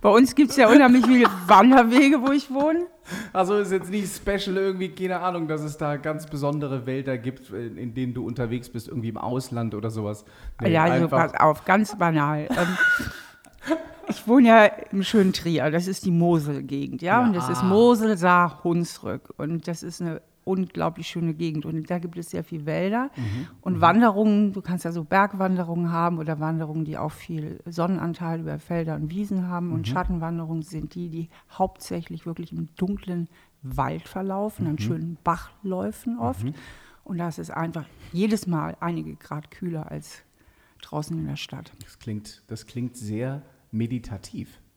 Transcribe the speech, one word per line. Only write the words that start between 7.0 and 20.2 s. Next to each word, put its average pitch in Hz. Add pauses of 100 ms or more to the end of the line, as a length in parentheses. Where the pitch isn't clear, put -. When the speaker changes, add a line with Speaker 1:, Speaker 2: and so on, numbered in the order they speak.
Speaker 2:
gibt, 123
in, 107
in 113
denen 123
du 117
unterwegs 120
bist, -
irgendwie 113
im 107
Ausland 117
oder 107
sowas. 107 (360)
Nee, 196
Speaker 1:
Ja, 160
also 170
Speaker 2:
einfach 151
Speaker 1:
pass -
auf, 151
ganz 202
banal. 151
Ähm, - (320)
ich -
wohne 240
ja 226 (260)
im 196
schönen 190
Trier, 156
das 175
ist 190
die 190
Moselgegend, 143
ja? 190
Speaker 2:
Ja, 247
Speaker 1:
Und 208
das 170
ist 175
Speaker 2:
ah. 185
Speaker 1:
Mosel, 220
Saar, 175
Hunsrück. 170
Und 151
das 170
ist 170
eine 165 (240)